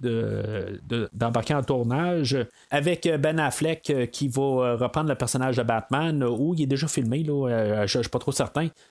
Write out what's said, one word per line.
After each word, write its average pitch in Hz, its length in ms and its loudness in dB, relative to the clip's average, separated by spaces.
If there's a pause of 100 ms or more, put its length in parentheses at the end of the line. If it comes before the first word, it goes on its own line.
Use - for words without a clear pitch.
de, 104 880 -4
de, 117 240 -2
d'embarquer 117 420 0
en 139 80 2
tournage 135 760 0 (320)
avec 160 360 0 (120)
Ben 156 200 2
Affleck, 156 520 0
euh, 127 160 2
qui 139 220 -4
va, 131 140 0
euh, 127 340 2
reprendre 147 340 0
le 127 60 0
personnage 127 400 0
de 123 60 2
Batman, 135 600 0
euh, 120 80 2
où 139 240 0
il 156 80 0
est 139 40 2
déjà 139 220 0
filmé, 127 360 0
là, 143 260 0
euh, 107 320 2
je, 101 160 0
je 156 40 2
suis 151 60 -4
pas 123 120 -2
trop 143 120 -2
certain. - 360 0 (220)